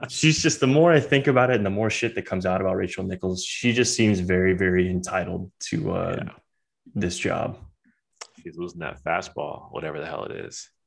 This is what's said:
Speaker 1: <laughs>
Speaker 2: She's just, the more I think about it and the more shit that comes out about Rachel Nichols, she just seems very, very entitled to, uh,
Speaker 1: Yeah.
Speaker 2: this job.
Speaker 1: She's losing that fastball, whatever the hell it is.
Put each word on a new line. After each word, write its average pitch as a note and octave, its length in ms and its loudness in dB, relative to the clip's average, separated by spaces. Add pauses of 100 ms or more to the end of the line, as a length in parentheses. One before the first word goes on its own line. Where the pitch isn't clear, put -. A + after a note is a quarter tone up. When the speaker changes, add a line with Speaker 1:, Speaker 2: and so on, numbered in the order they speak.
Speaker 1:
<laughs> - 80 -10
Speaker 2:
She's D#3 340 2
just, - 180 2
the C#3 60 4
more D3+ 260 6
I D3+ 60 8
think C3+ 280 2
about B2+ 240 4
it B2 60 4
and G#2 100 2
the F#2+ 40 0
more G#2+ 200 0
shit A#2 240 -4
that G2 100 -6
comes F#2 220 -4
out F#2 160 0
about F#2 140 0
Rachel F#2+ 280 -4
Nichols, F#2 400 -4
she A#2+ 300 0
just A#2+ 200 2
seems G#2+ 240 4
very, F#2 360 2
very F#2 360 2
entitled F2+ 600 -4 (160)
to, G2+ 240 -4
uh, - 220 -4 (100)
Speaker 1:
Yeah. - 80 -12 (640)
Speaker 2:
this F#2 240 -4
job. E2+ 400 -4 (840)
Speaker 1:
She's E2 140 -18
losing E2+ 240 -10
that - 240 -10
fastball, - 640 -6
whatever D#2 300 -8
the - 60 -8
hell - 180 -8
it - 80 -10
is. - 380 -14 (160)